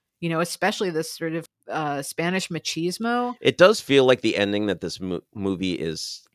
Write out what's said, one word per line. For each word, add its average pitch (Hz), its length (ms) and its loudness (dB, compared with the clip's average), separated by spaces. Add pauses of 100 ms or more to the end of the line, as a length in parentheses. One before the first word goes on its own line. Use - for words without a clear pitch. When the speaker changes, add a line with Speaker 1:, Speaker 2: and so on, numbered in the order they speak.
(200)
Speaker 1:
you 170 100 -2
know, 165 120 0
especially 185 500 -2
this 156 200 -2
sort 165 220 -6
of, 165 140 -6 (200)
uh, 143 340 -4
Spanish 180 480 -4
machismo. 226 920 -4
Speaker 2:
It - 160 2
does 196 220 8
feel 135 260 4
like 127 160 4
the 107 140 2
ending 101 320 0
that 90 140 -2
this 85 180 -6
mo-, 92 220 -4 (120)
movie 95 400 -2
is - 600 -8